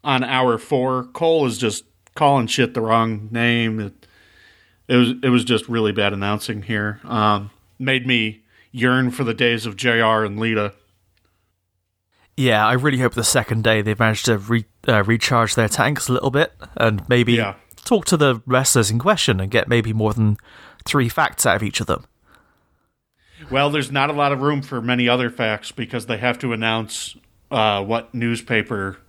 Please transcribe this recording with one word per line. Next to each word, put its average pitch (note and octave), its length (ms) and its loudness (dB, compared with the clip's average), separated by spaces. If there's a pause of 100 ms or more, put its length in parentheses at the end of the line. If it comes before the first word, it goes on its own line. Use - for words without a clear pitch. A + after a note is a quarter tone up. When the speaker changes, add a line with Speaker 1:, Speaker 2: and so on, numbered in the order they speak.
Speaker 1:
on C3 200 0
hour B2+ 340 0
four. B2+ 480 -2
Cole E3 400 0
is A2+ 120 -2
just A2 280 -4 (300)
calling C#3 320 2
shit B2 260 0
the B2 80 -2
wrong A2 500 0
name. A#2 480 0
It, G2+ 140 -8 (920)
it B2+ 120 2
was, B2 120 4 (140)
it C3 60 2
was A#2+ 160 4
just A#2 240 0
really A2 240 0
bad G2+ 180 0
announcing G#2 520 -6
here. G#2 420 -6
Um, G#2 460 0 (280)
made C3 260 0
me A2 380 -2 (300)
yearn B2+ 380 2
for C3+ 120 -4
the A#2 100 -2
days A#2 320 0
of G2+ 120 -8
J A#2 240 2
R A2 240 4
and G2+ 120 -6
Lita. A2 360 -2 (1600)
Speaker 2:
Yeah, A2 320 2
I A#2+ 60 4
really C3 240 0
hope B2 160 0
the A#2+ 100 -2
second A2+ 400 0
day A2 180 2
they've G#2+ 160 -2
managed A2 280 0
to A2+ 120 2
re-, A2 280 -2 (200)
uh, A2 200 2
recharge A2+ 500 0
their A2 140 2
tanks C3+ 400 -2
a - 20 2
little B2+ 200 0
bit C#3+ 200 0 (240)
and G#2+ 320 0
maybe A#2+ 280 4
Speaker 1:
Yeah. G2+ 200 -2 (300)
Speaker 2:
talk G#3+ 220 2
to F3 100 2
the C3 280 2
wrestlers B2+ 460 2
in A2+ 80 0
question C3+ 400 0
and G2 100 -4
get A2 200 0
maybe A2+ 240 0
more G#2+ 200 0
than G#2+ 220 2 (480)
three C3 240 0
facts - 380 -2
out G2+ 100 4
of G#2+ 80 -2
each - 160 -4
of G#2 80 -6
them. - 180 -2 (1400)
Speaker 1:
Well, C#3 200 2
there's C#3+ 220 -2
not C#3 180 0
a D3+ 40 -4
lot C#3+ 200 0
of C3 80 -4
room C#3+ 200 0
for C3+ 200 -8
many B2 260 0
other B2 220 2
facts A2 420 -4
because A2+ 360 -8
they A2+ 100 -4
have A#2+ 220 -2
to B2+ 120 -4
announce, A2+ 640 -4 (360)
uh, G#2+ 340 2
what A#2 280 -4
newspaper A2+ 840 -4 (120)